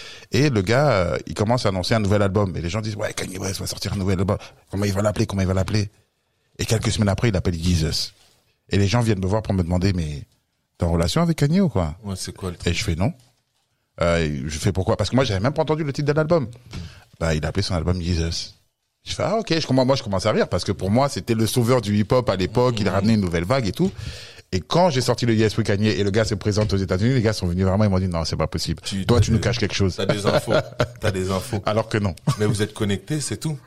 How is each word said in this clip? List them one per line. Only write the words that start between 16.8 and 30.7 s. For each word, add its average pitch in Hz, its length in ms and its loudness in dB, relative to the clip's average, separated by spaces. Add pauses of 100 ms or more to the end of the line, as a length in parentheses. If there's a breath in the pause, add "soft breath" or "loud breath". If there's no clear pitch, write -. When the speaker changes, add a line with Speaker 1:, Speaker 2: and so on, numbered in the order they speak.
Speaker 1:
Bah, 80 140 0
il 76 100 -2
a 78 40 -2
appelé 87 140 -2
son 95 120 -4
album 87 260 -2
Jesus. 85 540 -2 (500)
Je - 100 -8
fais : « - 120 -4
Ah, 185 120 0
ok. » 165 220 -2
Je 156 60 -6
commence, 131 200 2
moi, 135 100 4
je - 60 -6
commence 98 240 -2
à - 60 4
rire 180 160 2
parce 90 160 -2
que 107 80 -2
pour 92 180 -2
moi, 127 180 4
c'était 139 260 -2
le 110 120 2
sauveur 123 340 2
du 104 180 0
hip-hop 123 320 2
à 98 60 2
l'époque. 120 420 2
Il 98 80 0
Speaker 2:
Mhm. 92 60 2
Speaker 1:
ramenait 98 220 2
une 107 60 4
nouvelle 85 240 0
vague 127 220 0
et 90 60 -2
tout. 185 180 0 (600 loud breath)
Et 92 100 -2
quand 175 280 2
j'ai 127 140 0
sorti 123 240 0
le 117 80 4
Yes 110 240 2
with 110 80 0
Kanye 104 220 2
et 92 140 0
le 101 80 2
gars 107 140 2
se 104 100 0
présente 104 380 0
aux 98 60 2
États-Unis, 95 360 0
les 127 60 2
gars 107 140 2
sont 95 120 -4
venus 90 200 2
vraiment, 98 180 4
ils 104 60 4
m'ont 92 80 2
dit : « 92 100 0
Non, 82 160 -2
c'est 80 120 -2
pas 87 100 0
possible. - 360 -4
Speaker 2:
Tu, 95 220 -6
Speaker 1:
Toi, - 140 6
Speaker 2:
t'as 110 80 6
Speaker 1:
tu - 60 -2
nous - 60 4
Speaker 2:
des, - 40 0
Speaker 1:
caches 120 160 0
quelque - 160 -2
chose. » 196 240 0
Speaker 2:
t'as 98 80 -2
des 101 200 -2
infos. - 260 0 (240)